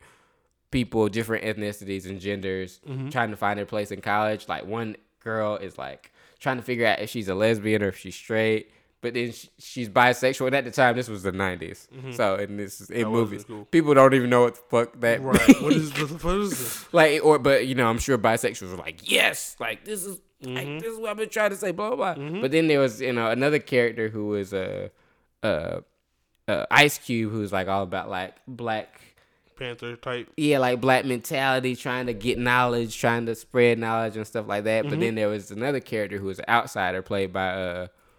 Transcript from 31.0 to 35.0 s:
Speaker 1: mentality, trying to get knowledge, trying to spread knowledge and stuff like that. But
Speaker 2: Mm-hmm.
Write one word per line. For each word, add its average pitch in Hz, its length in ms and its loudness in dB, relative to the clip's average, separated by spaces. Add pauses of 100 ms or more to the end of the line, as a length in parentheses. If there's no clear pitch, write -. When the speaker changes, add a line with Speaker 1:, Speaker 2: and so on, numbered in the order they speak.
Speaker 1:
mentality, 131 680 -2
trying 123 320 -4
to 120 80 -4
get 110 240 -2
knowledge, 120 580 2
trying 117 300 0
to 113 80 -4
spread 120 440 2
knowledge 113 380 -2
and 107 80 -6
stuff 107 220 -6
like 104 180 -2
that. 110 200 2
But 143 80 -4
Speaker 2:
Mm-hmm. - 80 -2